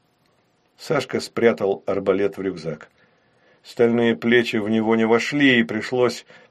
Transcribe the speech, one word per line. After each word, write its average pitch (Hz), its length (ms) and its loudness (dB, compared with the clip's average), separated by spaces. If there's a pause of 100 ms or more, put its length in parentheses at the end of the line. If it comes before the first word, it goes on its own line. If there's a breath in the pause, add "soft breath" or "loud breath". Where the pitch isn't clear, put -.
(760)
Сашка - 420 -4
спрятал 110 680 0
арбалет 98 520 -2
в 98 40 -10
рюкзак. 82 480 -8 (760 soft breath)
Стальные 117 520 2
плечи 117 420 2
в 104 100 -2
него 110 280 0
не 113 100 2
вошли, 123 540 2
и 117 40 2
пришлось 117 600 -2 (260 loud breath)